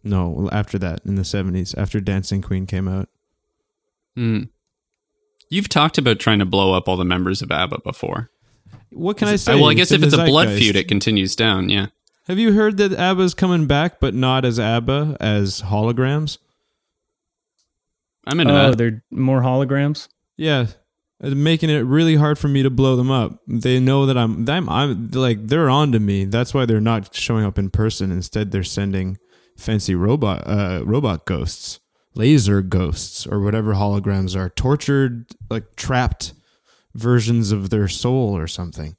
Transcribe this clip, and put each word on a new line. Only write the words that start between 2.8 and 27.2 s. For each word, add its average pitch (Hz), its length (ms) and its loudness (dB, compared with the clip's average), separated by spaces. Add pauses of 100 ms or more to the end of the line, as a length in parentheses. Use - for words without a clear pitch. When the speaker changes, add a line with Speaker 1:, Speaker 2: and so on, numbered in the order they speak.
Speaker 1:
out. 95 220 -4 (1040)
Speaker 2:
Hmm. 113 280 0 (1040)
You've 196 200 -4
talked 151 300 2
about 127 200 2
trying 107 200 2
to 98 60 2
blow 95 280 2
up 92 160 0
all 92 80 0
the 90 80 0
members 90 380 0
of - 80 -8
abba 82 300 -4
before. - 500 -8 (580)
Speaker 1:
What 196 280 -6
can 208 100 0
Speaker 2:
Is 208 40 2
Speaker 1:
I - 40 4
Speaker 2:
it, - 20 0
Speaker 1:
say? 143 240 4
Speaker 2:
well, 151 80 8
I 151 60 4
guess 180 160 4
Speaker 1:
It's - 60 4
in 151 40 4
Speaker 2:
if 147 60 6
it's 143 80 6
Speaker 1:
the 165 80 4
Speaker 2:
a - 20 2
blood 147 220 6
Speaker 1:
zeitgeist. 104 160 2
Speaker 2:
feud, 104 120 2
it 95 120 0
continues 98 480 0
down, 95 340 0
yeah. 98 180 0 (400)
Speaker 1:
Have 185 120 -2
you 226 140 4
heard 214 240 2
that 202 160 2
abba's 185 420 0
coming 175 320 2
back, 147 320 0
but 127 160 0
not 131 300 0
as 117 140 0
abba, 120 600 0
as 101 440 0
holograms? 120 760 -2 (1900)
Speaker 2:
I'm 156 140 -2
into 147 140 4
Speaker 3:
Oh, 139 180 6
Speaker 2:
that. 117 60 2
Speaker 3:
they're 117 340 -2
more 131 300 0
holograms? 139 680 -2 (300)
Speaker 1:
Yeah. 147 300 0 (520)
It's 139 160 -4
making 156 340 0
it 151 160 2
really 156 300 4
hard 147 240 4
for - 80 -2
me 139 160 2
to 135 80 2
blow 131 240 2
them 127 160 0
up. 127 360 -2
They 123 320 0
know 135 280 2
that 131 100 2
I'm, 113 320 0
I'm, 160 200 -2
I'm, 117 420 -2
like, 117 360 -2
they're 147 220 2
on 143 220 2
to 113 80 2
me. 98 260 0
That's 117 280 -2
why 135 120 2
they're 110 160 2
not 110 340 -2
showing 110 300 -2